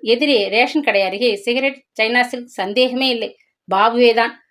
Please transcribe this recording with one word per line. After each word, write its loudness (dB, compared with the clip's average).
எதிரே 0
ரேஷன் 0
கடை 0
அருகே -2
சிகரெட், -4
சைனா 2
சில்க், -6
சந்தேகமே -2
இல்லை, -6
பாபுவேதான். 2